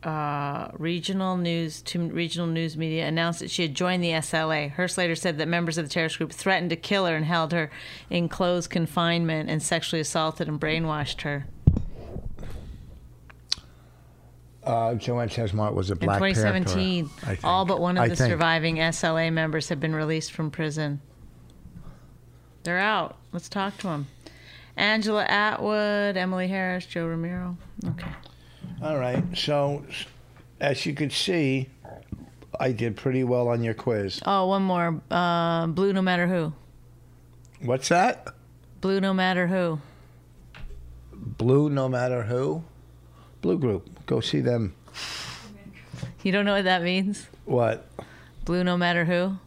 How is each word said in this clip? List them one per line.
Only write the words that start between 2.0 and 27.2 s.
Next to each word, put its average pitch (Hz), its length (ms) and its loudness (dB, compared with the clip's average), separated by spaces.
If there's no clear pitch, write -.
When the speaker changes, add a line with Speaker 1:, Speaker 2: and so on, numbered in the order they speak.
Speaker 1:
regional 170 380 -2
news 165 300 0
media, 160 300 -2
announced 165 320 0
that - 100 -8
she - 140 0
had 147 120 -2
joined 180 280 0
the 170 100 2
S 160 200 -2
L 160 180 2
A. 151 180 0
Hearst 175 280 -2
later 175 180 2
said 160 220 -2
that 156 100 0
members 170 300 0
of 165 80 -2
the 143 40 -8
terrorist 160 280 0
group 160 140 -2
threatened 180 400 0
to 170 40 0
kill 196 300 0
her 170 100 2
and 156 100 0
held 160 280 2
her 160 180 0
in 170 200 2
closed 180 400 0
confinement 170 800 0
and 156 140 0
sexually 160 380 0
assaulted 156 460 0
and 151 120 -4
brainwashed 156 640 -2
her. 147 260 -4
Speaker 2:
Uh, 117 320 2
Joanne 120 320 0
Chesmart 107 460 0
was 95 160 0
a 101 40 2
Speaker 1:
In 87 60 -4
Speaker 2:
Black 101 200 2
Panther, - 0 -
Speaker 1:
twenty 190 160 2
seventeen, 185 760 2
Speaker 2:
I 110 120 -2
think. - 80 -6
Speaker 1:
all 185 220 4
but 180 160 0
one 175 160 2
of 120 60 6
Speaker 2:
I 117 40 6
Speaker 1:
the 117 80 2
Speaker 2:
think. 127 160 4
Speaker 1:
surviving 165 480 2
S 165 240 2
L 160 140 2
A 165 120 2
members 160 400 0
have 139 120 -2
been 160 120 0
released 156 380 -2
from 156 200 -4
prison. 147 500 -2
They're 175 160 0
out. 196 380 0
Let's 175 160 -8
talk 202 300 -4
to 196 100 -4
'em. 143 180 -4
Angela 214 480 2
Atwood, 208 880 0
Emily 185 320 -2
Harris, 185 380 -2
Joe 165 220 -4
Romero. 175 500 -4